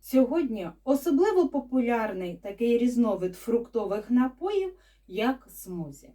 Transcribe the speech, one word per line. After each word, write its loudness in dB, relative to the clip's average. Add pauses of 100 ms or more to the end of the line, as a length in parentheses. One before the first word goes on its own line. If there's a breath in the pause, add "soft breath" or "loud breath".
Сьогодні 0 (140)
особливо 2
популярний -2
такий 0
різновид 2
фруктових -2
напоїв, 0 (340 soft breath)
як -2
смузі. -12